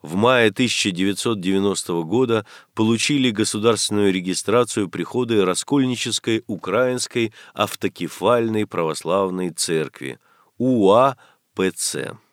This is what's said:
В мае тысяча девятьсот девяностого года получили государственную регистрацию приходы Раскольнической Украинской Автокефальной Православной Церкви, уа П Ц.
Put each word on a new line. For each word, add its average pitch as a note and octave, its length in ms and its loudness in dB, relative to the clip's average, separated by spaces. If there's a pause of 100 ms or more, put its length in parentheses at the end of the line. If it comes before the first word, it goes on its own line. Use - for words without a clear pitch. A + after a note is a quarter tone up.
В D2+ 140 -8
мае A#2 340 6
тысяча A2 400 0
девятьсот G2 500 -2
девяностого F#2+ 640 0
года A2+ 420 0 (300)
получили A#2 560 2
государственную G#2 800 0
регистрацию F#2+ 760 0
приходы A2+ 560 0
Раскольнической A#2 1040 -2
Украинской A#2 840 -2 (220)
Автокефальной G#2 1120 -2
Православной F2+ 840 -2
Церкви, D2+ 680 -6 (400)
уа A#2+ 580 4 (380)
П F#2+ 160 0
Ц. - 480 -8 (140)